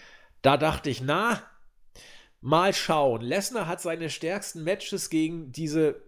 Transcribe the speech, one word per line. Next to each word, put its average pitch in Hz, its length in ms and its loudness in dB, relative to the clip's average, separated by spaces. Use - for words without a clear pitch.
Da 135 140 6
dachte 147 340 0
ich, 123 120 -4
"Na, 185 400 0
mal 170 340 4
schauen." 139 480 2
Lesnar 190 460 -2
hat 175 140 -6
seine 165 280 -4
stärksten 165 540 -6
Matches - 460 -4
gegen 160 420 -2
diese 151 560 0